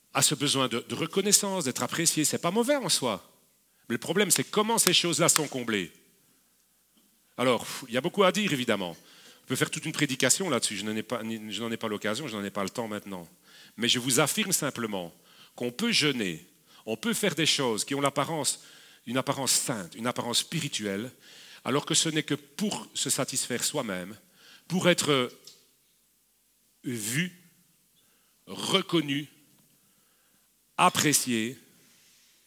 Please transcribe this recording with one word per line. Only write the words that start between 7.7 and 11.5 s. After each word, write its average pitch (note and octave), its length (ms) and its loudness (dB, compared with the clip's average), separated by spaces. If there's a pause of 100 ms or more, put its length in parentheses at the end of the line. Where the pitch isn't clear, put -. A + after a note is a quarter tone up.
il A2+ 60 -6
y - 20 4
a B2+ 40 2
beaucoup F3+ 240 4
à F#3 80 6
dire, F#3+ 200 2
évidemment. G#2 440 0 (480)
On - 20 -20
peut C3 100 -2
faire D3+ 140 0
toute D3 140 -6
une D#3 80 -4
prédication D3+ 560 2
là-dessus, A2+ 300 0
je G2+ 80 -6
n'en G#2+ 100 -2
ai G#2+ 60 -4
pas, A2+ 200 -6
ni-, A2 300 -8